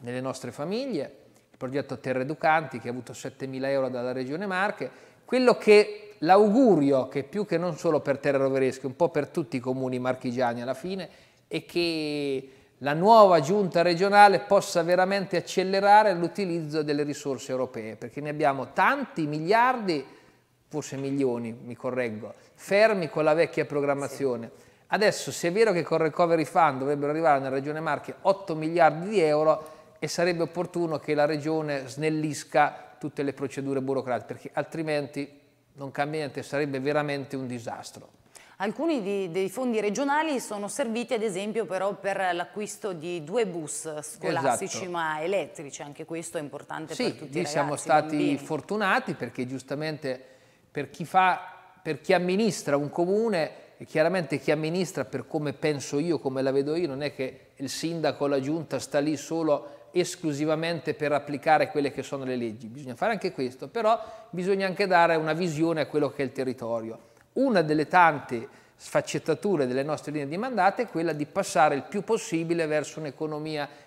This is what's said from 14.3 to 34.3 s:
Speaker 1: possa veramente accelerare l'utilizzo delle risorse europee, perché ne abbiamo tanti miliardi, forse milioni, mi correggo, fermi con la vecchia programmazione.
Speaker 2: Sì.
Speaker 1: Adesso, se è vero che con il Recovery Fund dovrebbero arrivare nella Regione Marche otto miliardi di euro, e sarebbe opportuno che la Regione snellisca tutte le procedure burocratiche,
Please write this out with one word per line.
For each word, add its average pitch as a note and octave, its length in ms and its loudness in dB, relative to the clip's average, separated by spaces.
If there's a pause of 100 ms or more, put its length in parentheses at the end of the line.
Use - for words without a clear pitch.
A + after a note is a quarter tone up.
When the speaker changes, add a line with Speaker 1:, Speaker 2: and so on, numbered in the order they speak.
Speaker 1:
possa F#3 420 2
veramente F#3 540 2
accelerare G3 800 4
l'utilizzo E3+ 680 -2
delle D3 200 0
risorse C#3+ 480 -6
europee, A#2+ 460 -4
perché B2 260 -12
ne D3+ 80 -6
abbiamo C#3 420 0
tanti G#3+ 540 0
miliardi, F#3+ 760 0 (640)
forse C#3+ 300 -8
milioni, C3 640 -2
mi A#2+ 120 -14
correggo, A#2+ 580 -6 (220)
fermi G3+ 560 2
con D#3 140 -2
la D#3 100 6
vecchia D#3 320 2
programmazione. C#3 880 -2
Speaker 2:
Sì. - 100 -20 (240)
Speaker 1:
Adesso, G3 440 0
se - 160 -2
è E3+ 40 -2
vero A3 200 4
che E3+ 100 0
con D#3+ 160 0
il D#3+ 60 2
Recovery E3 400 2
Fund D3+ 340 2
dovrebbero C#3+ 320 -2
arrivare D3+ 300 4
nella C3+ 140 -4
Regione D3 260 -4
Marche D3 400 -4
otto F3+ 340 0
miliardi D#3+ 540 4
di G#3+ 120 2
euro, D#3 520 4 (260)
e D#3 80 -6
sarebbe F3 380 0
opportuno E3+ 560 -4
che D3+ 140 -2
la D3 100 4
Regione D3 640 -2
snellisca D3+ 1080 -2
tutte D3 280 -6
le C#3 80 -2
procedure C3+ 480 -4
burocratiche, B2+ 520 -2